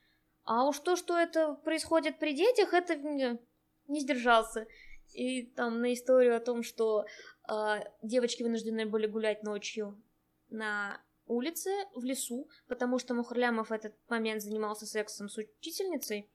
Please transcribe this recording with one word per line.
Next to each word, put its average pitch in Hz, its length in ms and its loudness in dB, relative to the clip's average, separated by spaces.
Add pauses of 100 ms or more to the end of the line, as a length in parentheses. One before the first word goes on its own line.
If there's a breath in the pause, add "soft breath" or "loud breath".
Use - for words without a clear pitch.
(440)
А 240 220 4
уж 285 140 0
то, 359 160 2
что 349 200 -2
это 320 380 4 (100)
происходит 311 540 2
при 311 160 0
детях, 403 400 4
это 349 220 4
не, 277 420 -2 (480)
не 294 140 -2
сдержался. 233 640 4 (480 soft breath)
И 247 320 -4
там 240 340 -4
на 247 140 2
историю 247 420 6
о 233 40 0
том, 240 220 -2
что, 220 440 0 (380 loud breath)
а, 214 340 0 (240)
девочки 233 400 0
вынуждены 226 420 0
были 214 220 0
гулять 214 380 0
ночью 208 560 -6 (500)
на 208 500 -4 (260)
улице, 269 440 -2 (240)
в 247 80 -8
лесу, 254 460 -4 (180 soft breath)
потому 247 320 0
что 247 160 -4
Мухарлямов 240 540 0
в - 40 -2
этот 220 220 -6 (140)
момент 220 340 -2
занимался 214 440 -4
сексом 208 420 -6
с - 80 -12
учительницей, 240 960 -6